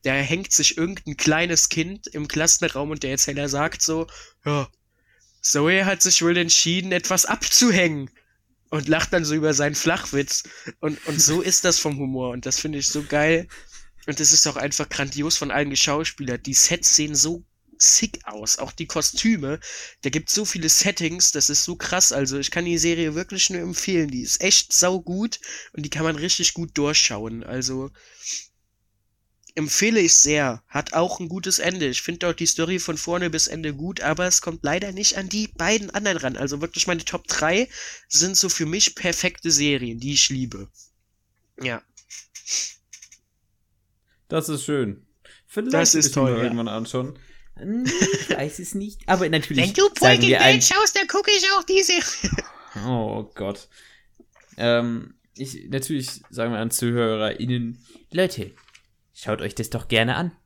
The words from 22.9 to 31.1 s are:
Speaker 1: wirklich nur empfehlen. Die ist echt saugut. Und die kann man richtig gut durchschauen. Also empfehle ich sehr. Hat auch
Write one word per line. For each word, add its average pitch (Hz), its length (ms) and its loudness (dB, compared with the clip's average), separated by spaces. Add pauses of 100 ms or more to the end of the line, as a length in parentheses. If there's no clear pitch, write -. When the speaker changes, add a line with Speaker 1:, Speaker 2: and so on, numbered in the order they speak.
Speaker 1:
wirklich 185 340 -2
nur 175 120 -6
empfehlen. 170 500 -2
Die 127 100 -6
ist - 180 -2
echt - 320 4
saugut. 185 680 0 (340)
Und 151 80 -10
die 147 80 -8
kann 156 140 -4
man 160 140 0
richtig 170 360 0
gut 165 240 -6
durchschauen. 113 680 0
Also 131 460 -6 (1700)
empfehle 196 440 2
ich 170 160 6
sehr. 139 540 4
Hat - 240 -4
auch 180 260 0